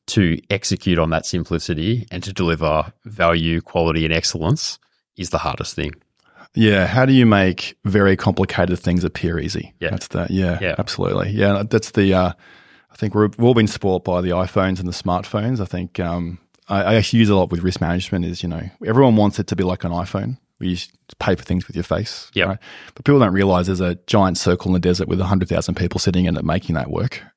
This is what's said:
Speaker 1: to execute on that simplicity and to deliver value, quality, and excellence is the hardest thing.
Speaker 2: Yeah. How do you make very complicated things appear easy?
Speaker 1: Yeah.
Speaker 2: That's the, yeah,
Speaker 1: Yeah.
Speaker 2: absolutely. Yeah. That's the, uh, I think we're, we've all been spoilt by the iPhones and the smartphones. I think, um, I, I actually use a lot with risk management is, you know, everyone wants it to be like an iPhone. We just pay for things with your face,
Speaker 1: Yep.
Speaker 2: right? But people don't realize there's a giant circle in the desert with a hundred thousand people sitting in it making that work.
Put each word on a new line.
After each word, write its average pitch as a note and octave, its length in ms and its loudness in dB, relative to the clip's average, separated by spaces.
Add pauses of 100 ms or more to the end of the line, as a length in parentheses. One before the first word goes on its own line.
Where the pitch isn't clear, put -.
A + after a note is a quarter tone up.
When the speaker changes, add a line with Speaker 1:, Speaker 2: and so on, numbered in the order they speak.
Speaker 1:
to E2+ 320 2 (100)
execute F#2+ 500 0
on D#2+ 100 2
that D#2+ 160 -2
simplicity F2 840 -4
and F2 120 -8
to F#2+ 100 -10
deliver D#2 580 0 (140)
value, E2+ 560 0
quality, E2 440 0
and D#2+ 80 -2
excellence E2 640 -2 (380)
is F#2+ 140 -10
the D#2 80 -2
hardest - 360 -6
thing. D2 160 -4 (640)
Speaker 2:
Yeah. G#2 320 4
How B2 180 2
do C3+ 80 6
you B2+ 120 8
make F#2+ 580 2
very G2 320 4
complicated F2+ 640 0
things F2+ 240 0
appear E2+ 360 -4
easy? D#2 400 -8
Speaker 1:
Yeah. E2 120 -6
Speaker 2:
That's - 160 -8
the, F2 220 -6
yeah, F#2 320 0
Speaker 1:
Yeah. F2+ 160 -2
Speaker 2:
absolutely. F#2 540 -4
Yeah. G2+ 380 0
That's - 220 0
the, G2 220 4
uh, F2+ 180 2 (600)
I - 40 -20
think G2 200 -4
we're, G#2 120 4
we've A2 160 -2
all B2 100 6
been A2+ 140 4
spoilt F#2+ 360 -2
by F2+ 180 0
the F2+ 80 -2
iPhones F#2 500 0
and F2+ 80 -6
the F2 60 -4
smartphones. G#2+ 680 -4
I G2 60 -4
think, F2+ 340 -8
um, F2 400 -6 (280)
I, G2 160 0
I G2+ 120 4
actually A2+ 240 4
use A2+ 100 6
a G2+ 60 6
lot F2+ 160 4
with F2 100 -2
risk F2+ 200 -2
management F2 440 -2
is, F2 180 -8
you F2+ 60 -6
know, E2+ 120 -8 (240)
everyone B2 300 4
wants G#2 240 4
it G2 80 -4
to - 80 -4
be F2+ 80 0
like F2+ 200 -2
an E2+ 80 -4
iPhone. G2 460 -4 (220)
We F#2 160 -2
just - 160 -10 (280)
pay G2 160 0
for - 80 -6
things F2+ 240 -2
with - 80 -14
your E2+ 80 -4
face, - 500 -6
Speaker 1:
Yep. F2+ 140 -2
Speaker 2:
right? F#2+ 120 -6 (340)
But - 120 -20
people C#3+ 140 6
don't G#2 140 4
realize F#2 340 2
there's F#2 140 -2
a F2+ 140 0 (120)
giant F#2+ 300 2
circle F2+ 320 0
in F#2 40 2
the F2+ 60 2
desert F2+ 280 0
with F2+ 140 0
a F#2+ 40 -2
hundred F#2 240 0
thousand E2+ 260 -2
people - 240 -2
sitting F2+ 260 2
in F2 100 0
it C#2 80 -4
making E2+ 320 -2
that C#2+ 160 -4
work. G2+ 300 -6 (160)